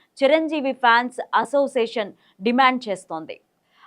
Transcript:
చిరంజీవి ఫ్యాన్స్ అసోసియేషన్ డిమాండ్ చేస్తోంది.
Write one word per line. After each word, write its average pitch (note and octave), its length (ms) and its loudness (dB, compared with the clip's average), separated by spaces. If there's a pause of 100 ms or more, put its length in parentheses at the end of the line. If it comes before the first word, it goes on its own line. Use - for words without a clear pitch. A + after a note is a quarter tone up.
(220)
చిరంజీవి D4 500 0
ఫ్యాన్స్ B3 480 2 (140)
అసోసియేషన్ A#3 760 -2 (300)
డిమాండ్ B3 460 2
చేస్తోంది. D#3+ 520 -10 (460)